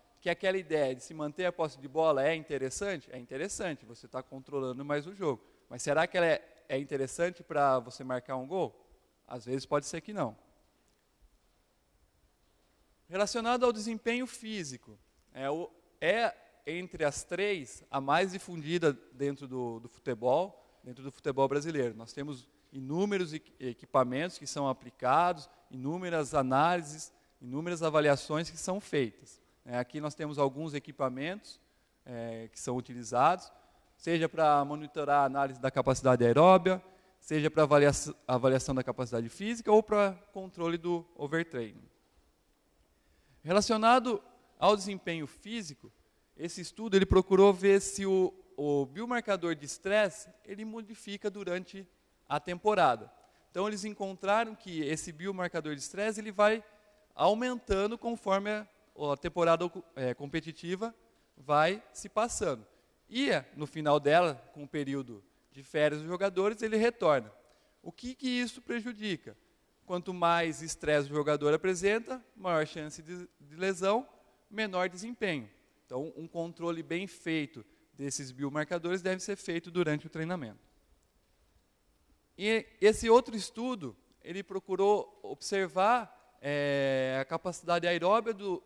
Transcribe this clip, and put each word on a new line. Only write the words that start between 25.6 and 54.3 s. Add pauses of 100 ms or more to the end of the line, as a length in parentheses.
inúmeras
análises, (280)
inúmeras
avaliações
que
são
feitas. (240)
É,
aqui
nós
temos
alguns
equipamentos, (460)
é,
que
são
utilizados, (460)
seja
pra
monitorar
a
análise
da
capacidade
aeróbia, (380)
seja
pra
avalia-, (120)
avaliação
da
capacidade
física
ou
pra (180)
controle
do (100)
overtraining. (1500)
Relacionado (380)
ao
desempenho
físico, (440)
esse
estudo
ele
procurou
ver
se
o, (220)
o
biomarcador
de
estresse, (160)
ele
modifica
durante (400)
a
temporada. (380)
Então,
eles
encontraram